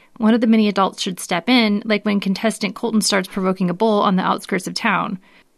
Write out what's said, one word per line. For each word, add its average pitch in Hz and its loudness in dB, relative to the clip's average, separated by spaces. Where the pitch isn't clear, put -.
one 220 4
of 233 2
the 240 2
many 220 6
adults 196 0
should 185 -6
step 175 -4
in, 220 2
like 208 -2
when 202 0
contestant 202 -2
Colton 220 -2
starts 190 0
provoking 185 -2
a 170 -2
bull 214 2
on 190 2
the 185 0
outskirts 185 -2
of 170 -8
town. 185 -2